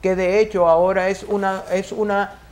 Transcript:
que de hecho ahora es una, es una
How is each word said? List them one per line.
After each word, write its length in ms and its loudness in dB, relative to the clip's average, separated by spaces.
que 140 0
de 240 0
hecho 280 2
ahora 420 4
es 120 -4
una, 500 -4
es 200 -4
una 480 -4